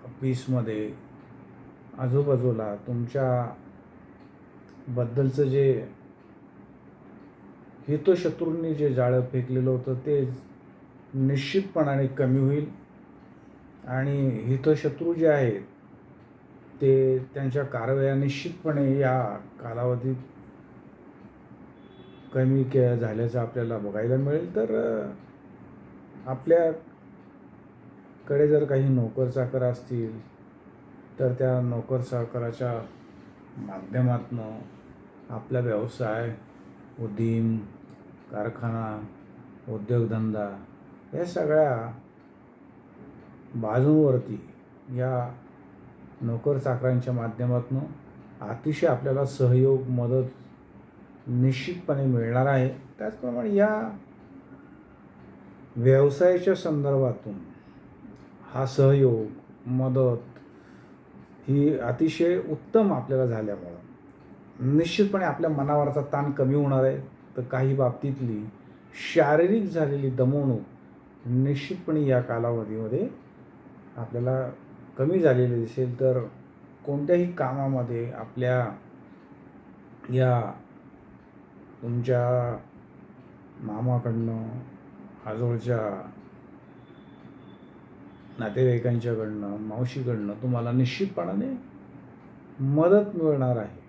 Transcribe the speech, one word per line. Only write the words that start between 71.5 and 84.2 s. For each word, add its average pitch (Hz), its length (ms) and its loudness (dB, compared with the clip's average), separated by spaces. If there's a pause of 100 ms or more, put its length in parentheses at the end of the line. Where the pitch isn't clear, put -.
या 127 140 4
कालावधीमध्ये 117 880 -2 (880)
आपल्याला 123 520 -4 (480)
कमी 165 220 2
झालेली 127 360 4
दिसेल. 120 440 -4
तर 131 200 2 (680)
कोणत्याही 170 460 2
कामामध्ये 127 800 -2
आपल्या 123 600 -2 (1400)
या 123 400 2 (1300)
तुमच्या 120 760 0 (1000)
मामाकडनं, 113 920 -2 (760)